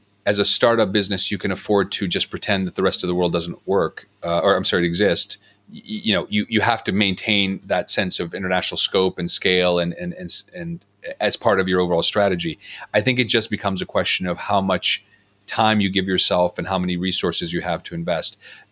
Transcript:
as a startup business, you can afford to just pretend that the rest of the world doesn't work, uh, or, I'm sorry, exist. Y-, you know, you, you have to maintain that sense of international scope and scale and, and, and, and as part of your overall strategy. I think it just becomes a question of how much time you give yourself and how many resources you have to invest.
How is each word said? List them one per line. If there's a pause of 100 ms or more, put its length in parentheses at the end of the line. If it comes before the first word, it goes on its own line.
(240)
as
a
startup
business,
you
can
afford
to
just
pretend
that
the
rest
of
the
world
doesn't
work, (160)
uh,
or,
I'm
sorry,
exist. (340)
Y-,
you
know,
you,
you
have
to
maintain
that
sense
of
international
scope
and
scale
and,
and,
and, (120)
and (360)
as
part
of
your
overall
strategy. (340)
I
think
it
just
becomes
a
question
of
how
much (480)
time
you
give
yourself
and
how
many (120)
resources
you
have
to
invest. (360)